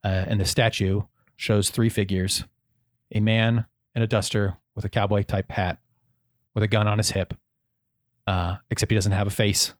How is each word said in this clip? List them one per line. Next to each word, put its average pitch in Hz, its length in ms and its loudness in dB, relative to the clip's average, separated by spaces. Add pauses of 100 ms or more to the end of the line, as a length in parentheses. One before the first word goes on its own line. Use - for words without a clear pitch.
Uh, 95 240 0
and 104 140 0
the 90 60 0
statue 104 560 0 (340)
shows 104 320 0
three 113 220 0
figures, 95 540 -2 (680)
a 107 80 0
man 113 460 2 (280)
in 120 60 -2
a 113 60 2
duster 101 500 0 (180)
with 101 120 -8
a - 20 -4
cowboy-type 101 640 -2
hat, 92 280 -4 (720)
with 107 100 2
a 104 40 0
gun 107 200 2
on 104 80 2
his 107 140 0
hip, - 240 -2 (920)
uh, 92 300 0 (140)
except - 200 0
he 110 40 4
doesn't 101 180 2
have 98 140 2
a 101 40 -2
face. - 500 0